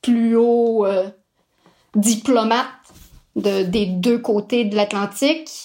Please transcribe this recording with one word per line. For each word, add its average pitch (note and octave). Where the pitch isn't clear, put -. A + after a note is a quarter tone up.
plus A#3
hauts, A#3
euh, G3
diplomates A3+
de, G3
des G3+
deux F#3
côtés A#3
de G#3
l'Atlantique G#3